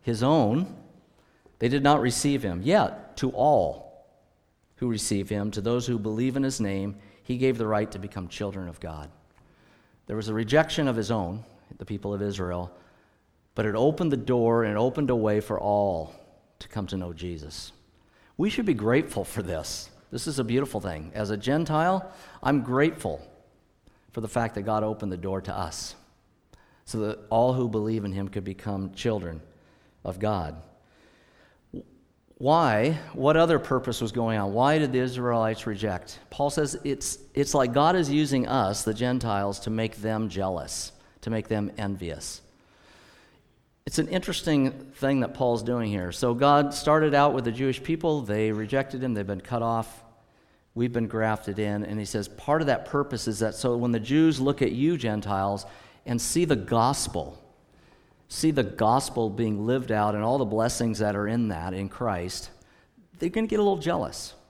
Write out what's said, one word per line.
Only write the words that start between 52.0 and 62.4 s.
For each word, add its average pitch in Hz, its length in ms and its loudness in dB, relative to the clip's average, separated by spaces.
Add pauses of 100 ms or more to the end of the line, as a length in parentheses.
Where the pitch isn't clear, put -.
he 104 40 -4
says 101 220 -2
part - 340 0
of 151 60 0
that 131 180 0
purpose 139 440 -2
is 104 100 -4
that 110 160 0
so 120 220 0
when 120 160 0
the 113 80 0
Jews 143 400 4
look 139 200 2
at 120 120 2
you, 151 240 0
Gentiles, 101 720 -2 (380)
and 120 160 -2
see 170 240 0
the 151 120 2
gospel, 110 840 0 (840)
see - 240 0
the 139 140 2
gospel 113 680 2
being 107 360 0
lived 123 260 0
out 104 240 2
and 104 80 -2
all 123 140 2
the 131 60 2
blessings 110 540 0
that 104 160 2
are 104 140 0
in 117 200 0
that, 90 260 -4
in 98 140 -4
Christ, 92 600 -4 (720)